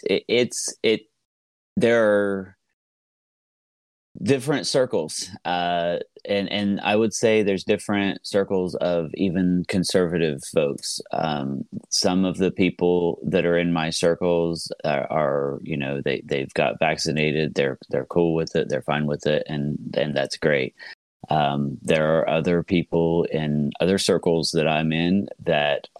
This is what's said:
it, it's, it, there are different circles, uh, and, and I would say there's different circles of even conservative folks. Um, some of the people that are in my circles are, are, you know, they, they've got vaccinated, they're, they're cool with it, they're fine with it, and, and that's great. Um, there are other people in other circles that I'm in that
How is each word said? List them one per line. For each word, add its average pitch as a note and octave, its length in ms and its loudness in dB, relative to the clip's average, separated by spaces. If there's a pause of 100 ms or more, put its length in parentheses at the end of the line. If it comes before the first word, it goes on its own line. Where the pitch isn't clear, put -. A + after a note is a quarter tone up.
it, - 240 0
it's, - 540 0
it, A2 200 2 (760)
there A#2 280 4
are G2+ 520 0 (1700)
different C3 440 0
circles, F2+ 640 -2 (140)
uh, F2 540 0 (260)
and, G2+ 260 -2
and G2+ 300 0
I G#2 160 2
would A2 180 2
say A2 280 4
there's G2 200 0
different G2+ 640 -2
circles F#2 500 0
of E2+ 380 0
even F2+ 540 2
conservative E2+ 720 0 (120)
folks. - 480 -2 (120)
Um, C#2+ 500 -4 (280)
some F#2+ 340 2
of F#2 140 -2
the F#2 120 2
people F2 720 0
that E2+ 220 0
are E2+ 100 4
in F2 160 2
my E2 180 0
circles E2+ 800 0 (120)
are, C#2+ 260 0
are, C#2 520 0
you D#2+ 140 -6
know, C#2 280 -4
they, C#2 200 -2
they've C#2 300 -4
got C#2+ 260 0
vaccinated, D#2 760 0
they're, C#2 240 0 (120)
they're C2+ 160 -2
cool E2+ 280 2
with D#2+ 220 -2
it, D#2+ 120 0
they're C2 140 -2
fine D2 240 -2
with D2 200 -4
it, D2+ 220 2
and, D2 300 -4 (180)
and D2 200 0
that's C2+ 200 -2
great. D2 380 0 (560)
Um, C#2+ 520 0
there D#2+ 360 2
are - 100 0
other E2+ 360 0
people E2+ 640 0
in D2 400 0 (100)
other F#2 180 4
circles E2 540 2
that D#2 140 2
I'm D#2+ 260 0
in F2 360 0 (160)
that D2 420 0 (140)